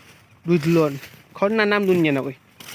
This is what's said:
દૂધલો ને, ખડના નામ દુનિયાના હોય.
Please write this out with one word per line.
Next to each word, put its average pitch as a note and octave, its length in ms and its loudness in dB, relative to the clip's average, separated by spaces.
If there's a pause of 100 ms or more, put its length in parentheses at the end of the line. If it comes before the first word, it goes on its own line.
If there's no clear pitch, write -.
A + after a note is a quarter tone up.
(460)
દૂધલો E3 440 2
ને, C#3 100 -8 (340)
ખડના G#3+ 320 0
નામ G#3 200 0
દુનિયાના D#3 420 2
હોય. C3+ 120 -12 (360)